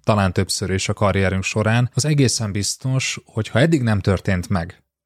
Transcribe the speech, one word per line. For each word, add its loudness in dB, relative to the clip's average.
talán 2
többször -2
is -2
a -2
karrierünk 0
során. 0
Az 0
egészen 0
biztos, -4
hogy -6
ha 0
eddig 4
nem 2
történt 0
meg -4